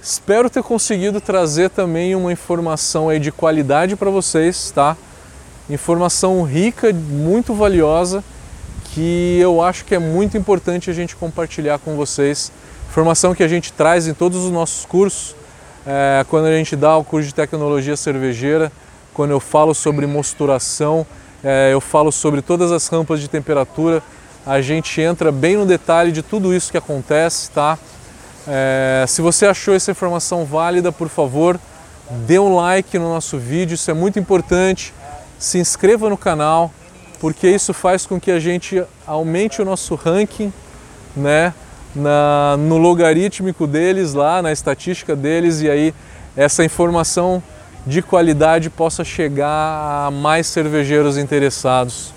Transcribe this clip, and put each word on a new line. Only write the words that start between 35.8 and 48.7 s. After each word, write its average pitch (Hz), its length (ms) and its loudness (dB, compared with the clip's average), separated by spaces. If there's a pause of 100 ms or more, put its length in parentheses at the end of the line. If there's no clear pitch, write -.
no 202 80 -2
canal, 160 560 0 (480)
porque 156 280 -2
isso 196 260 2
faz 185 320 0
com 190 120 -4
que 190 120 -4
a 175 100 2
gente 180 420 -2 (240)
aumente 165 540 -2
o 196 60 0
nosso 185 300 -4
ranking, 202 540 -2 (640)
né, 151 380 2 (420)
na, 147 600 2
no 160 220 2
logarítmico 175 880 2
deles 165 480 0
lá, 151 260 2
na 165 100 -2
estatística 151 640 -4
deles, 160 460 0
e 151 80 0
aí 151 260 2 (400)
essa 143 300 2
informação 175 760 0 (440)
de 143 140 0
qualidade 160 680 4